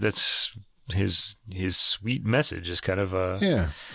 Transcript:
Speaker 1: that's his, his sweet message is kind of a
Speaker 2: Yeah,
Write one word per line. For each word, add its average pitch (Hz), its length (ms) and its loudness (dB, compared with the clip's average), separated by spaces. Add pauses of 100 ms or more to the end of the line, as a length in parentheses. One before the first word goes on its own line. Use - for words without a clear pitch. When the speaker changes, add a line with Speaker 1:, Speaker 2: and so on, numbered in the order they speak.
Speaker 1:
that's - 560 0 (360)
his, 95 440 2 (160)
his 92 240 0
sweet - 480 0
message 107 460 0
is 87 100 0
kind 92 180 0
of 95 140 -2
a 92 280 -2
Speaker 2:
Yeah, 120 280 2 (260)